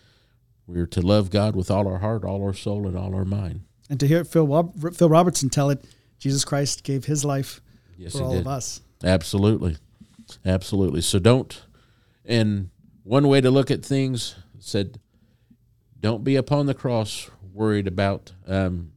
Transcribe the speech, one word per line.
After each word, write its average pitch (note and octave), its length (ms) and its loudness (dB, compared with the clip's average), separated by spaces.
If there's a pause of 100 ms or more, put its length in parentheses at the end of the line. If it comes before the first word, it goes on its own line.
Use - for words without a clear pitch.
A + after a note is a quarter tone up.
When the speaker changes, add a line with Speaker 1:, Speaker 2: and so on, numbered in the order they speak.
(680)
Speaker 1:
We're F2 200 -4
to - 140 -4
love G2 300 2
God G2+ 240 0
with F#2 160 -2
all G#2 160 2
our F#2 120 -2
heart, G#2 260 -4
all G2 180 -4
our G2 120 -2
soul, G#2 340 -4
and F#2 80 -4
all F#2 180 -6
our F#2+ 100 -2
mind. F#2+ 360 -4 (280)
Speaker 2:
And C3+ 120 -6
to C#3+ 60 2
hear E3 180 2
Phil E3 220 2
Wob-, E3 500 -2
Phil F3 120 4
Robertson E3 400 4
tell C#3+ 220 0
it, C#3 140 -4 (340)
Jesus C#3 260 -2
Christ C#3+ 380 -2
gave C3+ 220 -4
his C#3+ 200 -2
life C#3 360 -4 (360)
Speaker 1:
Yes, E2+ 160 -14
Speaker 2:
for D2 60 -6
Speaker 1:
he - 60 -4
Speaker 2:
all - 80 -2
Speaker 1:
did. F2+ 80 0
Speaker 2:
of E2 80 -6
us. - 320 -8 (240)
Speaker 1:
Absolutely. F#2 720 2 (680)
Absolutely. F#2 580 0
So - 180 0
don't, A#2+ 420 2 (640)
and G#2+ 460 0 (340)
one C#3 240 4
way C#3 120 6
to B2+ 100 4
look C3+ 200 2
at B2 140 -2
things C3 500 -2 (240)
said, - 400 -6 (1000)
"Don't G#2+ 240 -2
be C3+ 100 2
upon C#3+ 320 0
the C3+ 80 -2
cross A#2 560 -4 (220)
worried G#2 340 0
about, G2 460 -2 (160)
um, F2+ 480 -2